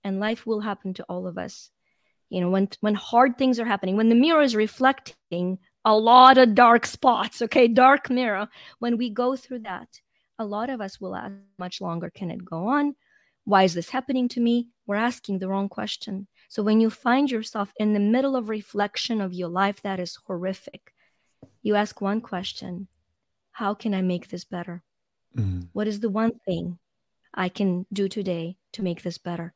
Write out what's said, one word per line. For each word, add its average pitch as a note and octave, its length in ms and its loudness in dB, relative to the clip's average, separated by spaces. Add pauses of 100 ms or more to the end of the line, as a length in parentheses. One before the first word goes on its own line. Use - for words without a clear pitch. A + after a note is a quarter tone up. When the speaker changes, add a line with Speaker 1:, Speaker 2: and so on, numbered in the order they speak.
Speaker 1:
and G3 160 -4
life A3 260 -6
will A3 140 -2
happen G3 340 -8
to - 100 -14
all F#3 220 -8
of F3+ 120 -10
us, - 320 -12 (600)
you F#3 100 -4
know, F3+ 100 0
when, F#3+ 180 2 (120)
when G#3 140 0
hard A#3+ 420 2
things B3+ 220 0
are A3+ 80 -4
happening, G3 300 -2
when A3 120 4
the A#3+ 60 6
mirror D4+ 280 4
is B3 140 2
reflecting G#3+ 1000 -2 (260)
a A3 120 6
lot B3+ 420 10
of A#3+ 160 6
dark A#3 320 6
spots, - 560 0
okay, A#3+ 260 4
dark B3+ 420 6
mirror, A3 380 -2 (300)
when A#3 180 -2
we A#3+ 140 -4
go B3 260 -2
through B3+ 240 -12
that, G#3+ 400 -14 (380)
a A3+ 60 -6
lot G#3+ 260 -6
of B3 100 -8
us G3 200 -10
will F#3+ 160 -8
ask, G3 160 -10 (260)
"Much F3+ 220 -10
longer E3+ 300 -6
can F3 200 -10
it F3 140 -12
go F3 240 -8
on? C#4+ 260 -2 (500)
Why G3 200 4
is F3 100 2
this E3+ 160 -6
happening B3+ 380 -2
to A#3+ 120 -6
me?" A#3 280 0 (180)
We're G3+ 100 -4
asking A3 420 -4
the F#3 100 -4
wrong G3 200 -2
question. G3 600 -10 (200)
So - 140 -6
when G#3+ 180 4
you A3+ 100 4
find C4 400 0
yourself G#3+ 460 -6
in G#3+ 160 0
the G#3 80 2
middle B3+ 360 2
of A3 120 -4
reflection G#3 720 -4
of F#3 140 -4
your F3+ 140 -6
life G3 340 -2
that F#3+ 180 -6
is F3 160 -10 (100)
horrific, - 680 -10 (680)
you G#3 120 0
ask G#3 260 -2
one G3+ 200 -2
question, F#3 680 -12 (640)
"How G#3 220 -4
can G#3 200 -4
I F#3+ 80 -2
make F3+ 260 -2
this F3 160 -12
better? F3 380 -12 (540)
Speaker 2:
Mm. F#2 360 -4
Speaker 1:
What G#2 160 -4
is G#3 120 -6
the A3+ 100 -2
one A3+ 220 0 (140)
thing F3 320 -6 (560)
I F3+ 160 -4
can F#3 420 -2
do G3 160 -4
today F3+ 480 -8 (160)
to A3 100 -10
make F3 200 -6
this F3 160 -8
better?" E3+ 380 -10